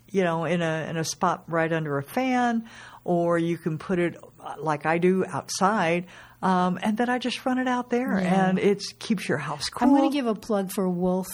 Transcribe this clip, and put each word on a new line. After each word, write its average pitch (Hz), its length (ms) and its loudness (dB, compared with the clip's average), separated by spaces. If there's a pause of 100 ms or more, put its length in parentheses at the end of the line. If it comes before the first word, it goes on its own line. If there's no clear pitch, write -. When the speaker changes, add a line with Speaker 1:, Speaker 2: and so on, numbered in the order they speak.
Speaker 1:
you 190 140 2
know, 165 220 0
in 175 160 0
a, 160 280 -2
in 165 60 -6
a 160 80 -2
spot - 440 -2
right 165 260 0
under 156 240 0
a 139 60 -2
fan, 247 640 0 (380)
or 170 340 2
you 165 200 0
can 160 200 -4
put 185 220 -4
it, 170 160 0 (240)
uh, - 200 -12
like 151 260 -2
I 160 140 2
do, 185 260 4
outside, 180 800 0 (380)
um, 180 400 2
and 214 140 0
then 240 120 0
I 247 100 0
just 247 260 -6
run 254 120 0
it 254 100 -2
out 247 220 -2
there, 240 300 0
Speaker 2:
Yeah. 185 300 4
Speaker 1:
and 185 100 2
it 196 240 2 (160)
keeps - 300 -2
your 139 100 0
house 147 240 -8 (160)
Speaker 2:
I'm - 100 6
gonna 277 120 8
Speaker 1:
cool. 320 100 4
Speaker 2:
give 277 160 0
a 220 80 0
plug 196 360 -2
for 190 180 0
Wolf. 180 440 0